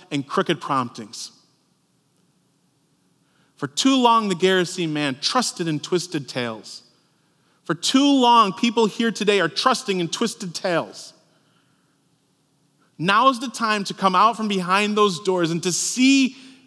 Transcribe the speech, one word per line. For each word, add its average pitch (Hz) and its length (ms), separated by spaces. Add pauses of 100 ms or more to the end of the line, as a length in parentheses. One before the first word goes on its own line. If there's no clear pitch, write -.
(100)
and 139 160
crooked 175 320
promptings. 120 720 (2250)
For 143 100
too 262 300
long, 226 340
the 190 40
Gerasene 180 540
man 147 320
trusted - 480
in 151 120
twisted 160 500
tales. 117 520 (840)
For 170 100
too 277 440
long, 240 360
people 233 320
here 226 240
today 202 300
are 165 80
trusting 202 520
in 170 80
twisted 196 460
tales. 151 580 (1800)
Now 202 320
is 247 120
the 269 80
time 214 360
to 185 100
come 185 220
out 220 220
from 220 100
behind 202 480
those 202 240
doors 180 300
and 165 140
to 185 60
see 254 640 (320)